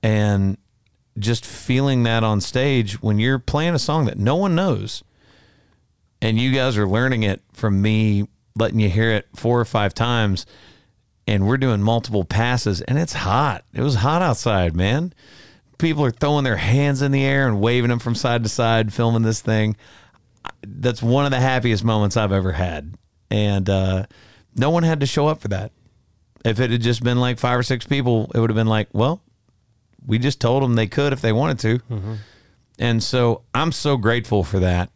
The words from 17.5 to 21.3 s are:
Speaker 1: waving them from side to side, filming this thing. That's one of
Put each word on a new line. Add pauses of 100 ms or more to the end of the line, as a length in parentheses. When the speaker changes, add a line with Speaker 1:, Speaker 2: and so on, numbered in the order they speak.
Speaker 1:
waving
them
from
side
to
side,
filming
this
thing. (880)
That's
one
of